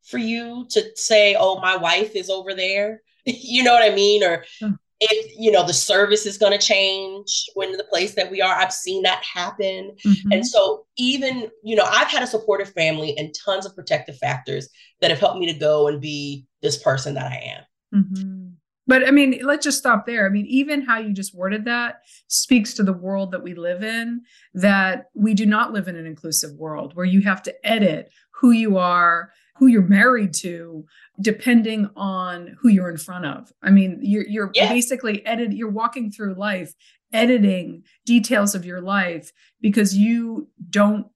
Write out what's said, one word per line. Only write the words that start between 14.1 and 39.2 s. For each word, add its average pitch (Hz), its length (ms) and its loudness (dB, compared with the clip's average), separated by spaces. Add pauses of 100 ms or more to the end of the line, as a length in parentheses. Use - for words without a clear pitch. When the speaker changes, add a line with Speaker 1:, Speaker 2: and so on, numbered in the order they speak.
Speaker 1:
factors 135 500 -6 (320)
that 170 100 2
have 160 100 -2
helped 190 180 2
me 170 140 -2
to 151 60 -8
go 151 300 2
and 147 120 -4
be 143 460 -10 (160)
this 147 200 -2
person 143 320 -2
that 135 160 -8
I - 280 -12
am. - 440 -2
Speaker 2:
Mm-hmm. 190 460 -6 (400)
But 262 180 6
I 262 40 2
mean, 277 320 4
let's 285 220 -2
just 294 140 -2
stop 226 280 0
there. 226 200 0
I - 40 0
mean, 202 160 -2
even 277 360 0
how 233 160 -2
you 214 140 -6
just 190 220 -8
worded 196 300 -6
that 240 380 -6 (260)
speaks - 460 2
to 214 100 0
the 190 80 0
world 185 400 -6
that 175 100 -10
we 180 100 -14
live 175 300 -6
in, 233 400 -6 (320)
that 190 580 2
we 214 220 2
do 208 100 2
not 214 280 2
live 190 160 -6
in 175 80 -10
an 160 100 -14
inclusive 160 480 -6
world 151 400 -10
where 180 100 -4
you 185 180 4
have 190 200 -2
to - 240 -10
edit 202 440 0 (300)
who 240 120 8
you 220 260 2
are, 175 540 2 (240)
who 262 100 4
you're 233 160 6
married 202 520 4
to, 170 520 -10 (340)
depending 214 760 2
on 185 640 -8
who 254 80 6
you're 185 220 6
in 165 80 -10
front 180 280 -12
of. - 240 -10 (100)
I 190 100 -2
mean, 190 320 6
you're, 202 260 0
you're 202 260 -4
Speaker 1:
Yeah. 226 140 4
Speaker 2:
basically 240 580 -2
edit-, 233 300 -4
you're 220 140 -6
walking 226 420 -6
through 202 220 -8
life, 185 380 -6 (400)
editing 202 680 2 (220)
details 214 500 2
of 180 120 -8
your 180 160 -12
life 180 500 -4 (280)